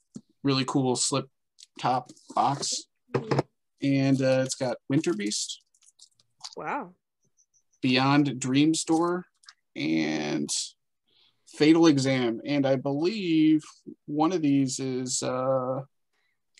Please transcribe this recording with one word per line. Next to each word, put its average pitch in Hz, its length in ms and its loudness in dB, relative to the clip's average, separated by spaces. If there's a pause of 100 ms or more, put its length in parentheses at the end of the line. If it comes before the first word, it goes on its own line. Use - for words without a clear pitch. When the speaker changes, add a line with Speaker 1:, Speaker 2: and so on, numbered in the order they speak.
(440)
Speaker 1:
really 135 220 2
cool 127 300 0
slip 135 300 -2 (560)
top 131 300 -2 (240)
box. - 480 -2 (1000)
And, 135 400 2
uh, 131 240 2
it's 131 100 -6
got 127 220 -4 (100)
Winter 160 260 0
Beast. - 480 -6 (960)
Speaker 2:
Wow. 180 380 -8 (880)
Speaker 1:
Beyond 135 580 2
Dream 139 360 2
Store 175 500 -2 (500)
and 76 720 -4 (1000)
Fatal 165 400 6
Exam. 131 580 2
And 143 200 0
I 135 100 2
believe 156 880 0 (420)
one 156 260 0
of 175 100 -2
these 139 380 0
is, 127 420 -6
uh, 131 600 -2 (800)